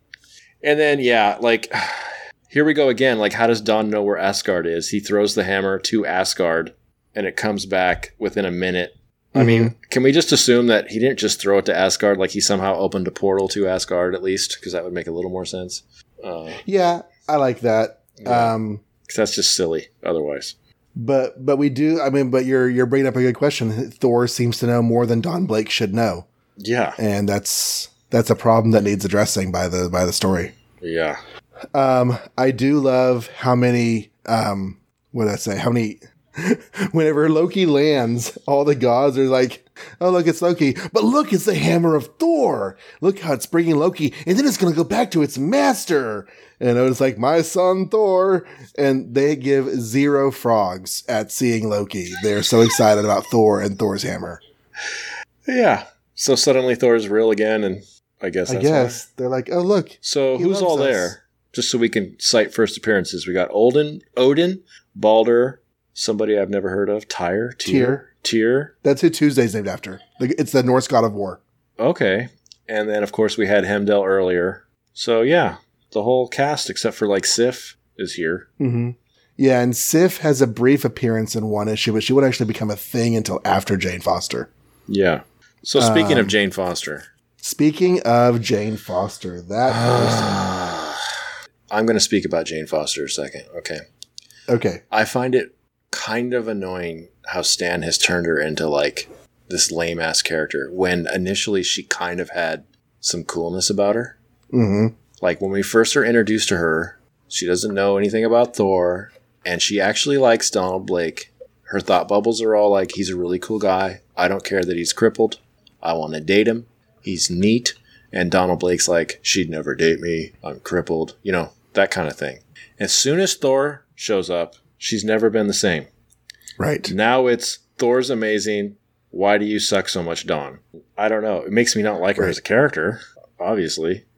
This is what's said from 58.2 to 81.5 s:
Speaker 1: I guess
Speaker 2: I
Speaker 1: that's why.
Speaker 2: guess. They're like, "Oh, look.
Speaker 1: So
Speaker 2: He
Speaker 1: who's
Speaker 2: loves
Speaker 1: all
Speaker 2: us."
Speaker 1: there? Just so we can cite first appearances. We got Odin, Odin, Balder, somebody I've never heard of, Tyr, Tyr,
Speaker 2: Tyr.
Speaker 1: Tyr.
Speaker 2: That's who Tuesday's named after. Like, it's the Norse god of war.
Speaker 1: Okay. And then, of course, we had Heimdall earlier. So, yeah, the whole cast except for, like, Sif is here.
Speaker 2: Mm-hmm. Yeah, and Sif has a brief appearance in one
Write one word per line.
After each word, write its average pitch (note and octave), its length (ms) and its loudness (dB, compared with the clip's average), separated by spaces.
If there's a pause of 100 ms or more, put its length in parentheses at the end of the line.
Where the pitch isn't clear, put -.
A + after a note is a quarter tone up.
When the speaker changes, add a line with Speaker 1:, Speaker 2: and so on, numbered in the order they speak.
Speaker 1:
I F#2 100 -6
guess F2+ 200 -4
Speaker 2:
I C3 40 -2
Speaker 1:
that's B2 100 -2
why. D3 60 6
Speaker 2:
guess. B2 340 0 (120)
They're B2+ 120 -4
like, B2+ 220 -4
"Oh, F3 100 -2
look. F#3 400 -2
Speaker 1:
So C3+ 360 0
Speaker 2:
He A#2 80 -2
Speaker 1:
who's F#3+ 160 0
Speaker 2:
loves - 20 0
Speaker 1:
all E3 200 2
Speaker 2:
us." - 60 2
Speaker 1:
there? G2 360 -2 (280)
Just - 180 -4
so B2 80 0
we A#2 100 4
can G#2 300 -4
cite - 340 2
first A2 240 0
appearances. F#2 500 -2
We F2+ 80 -6
got F2+ 180 0
Odin, C#3+ 500 2 (140)
Odin, D#3+ 460 2 (320)
Balder, A2+ 680 4 (320)
somebody G#2+ 440 0
I've F#2+ 120 -2
never G2 200 -2
heard G2 200 -2
of, G#2 180 -4
Tyr, G2+ 500 -4
Tyr, - 140 -6
Speaker 2:
Tyr. C3 500 0
Speaker 1:
Tyr. A#2+ 600 0
Speaker 2:
That's C#3 180 2
who F3 100 6
Tuesday's C3 440 2
named G#2 120 -4
after. F#2+ 340 -10 (200)
Like, B2+ 180 -2
it's D3+ 140 -2
the C3 100 4
Norse B2+ 240 2
god A#2 180 4
of G#2+ 100 -2
war. G2 260 -8 (380)
Speaker 1:
Okay. A#2 500 0 (400)
And G#2+ 200 -2
then, G#2 140 0
of G2+ 100 -4
course, G#2+ 260 0
we G#2 80 2
had G2+ 180 4
Heimdall G2+ 400 2
earlier. F#2 640 0 (260)
So, A2+ 300 0
yeah, C3+ 340 2 (360)
the G#2+ 100 -4
whole B2 260 0
cast C#3+ 400 -2
except - 280 -6
for, G#2+ 120 -2
like, G2 160 0
Sif - 520 -2 (200)
is F#2 180 -8
here. E2+ 340 -6 (120)
Speaker 2:
Mm-hmm. A#2+ 300 -2 (480)
Yeah, C3 220 4
and B2 140 0
Sif F3 440 2
has C#3 240 2
a B2+ 40 4
brief B2 380 2
appearance A2+ 500 -2
in A2 120 -4
one G#2 220 -2